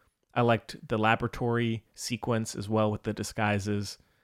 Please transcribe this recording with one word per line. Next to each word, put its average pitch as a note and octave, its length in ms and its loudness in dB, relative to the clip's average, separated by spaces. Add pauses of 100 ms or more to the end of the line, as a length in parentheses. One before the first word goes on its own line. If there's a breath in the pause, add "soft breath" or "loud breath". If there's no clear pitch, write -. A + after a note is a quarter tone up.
(340)
I A#2+ 60 2
liked A#2 360 2 (120)
the A#2 80 0
laboratory A2+ 880 0 (100)
sequence A2+ 600 -2
as G#2 140 -6
well A2 220 2
with G#2 120 -4
the G#2+ 100 -2
disguises. G#2 880 -2 (260)